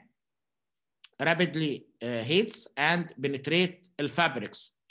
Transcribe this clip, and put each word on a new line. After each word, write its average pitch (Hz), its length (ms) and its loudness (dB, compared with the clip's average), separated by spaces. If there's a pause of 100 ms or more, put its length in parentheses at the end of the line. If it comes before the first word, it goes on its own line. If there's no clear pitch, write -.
(1200)
rapidly، 156 580 0 (220)
آه، 117 200 -2
heats 180 440 0 (120)
and 165 260 2 (220)
penetrate 147 640 0 (100)
الفابريكس، 143 800 -2 (100)